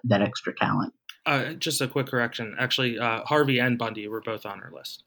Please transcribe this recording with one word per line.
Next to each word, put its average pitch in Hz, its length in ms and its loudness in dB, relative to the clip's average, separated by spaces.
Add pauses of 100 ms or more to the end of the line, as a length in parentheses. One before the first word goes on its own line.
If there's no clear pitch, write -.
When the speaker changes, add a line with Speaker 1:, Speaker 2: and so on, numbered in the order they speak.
Speaker 1:
that 101 180 4
extra - 320 -2
talent. 101 400 0 (320)
Speaker 2:
Uh, 143 280 0
just 156 260 -2
a 135 80 0
quick 131 200 -2
correction. 120 520 -2
Actually, 123 400 0
uh, 113 240 0
Harvey 143 360 4
and 123 180 4
Bundy 110 320 -4
were 110 100 -6
both 110 260 -6
on 101 160 -10
our 87 140 -16
list. - 320 -14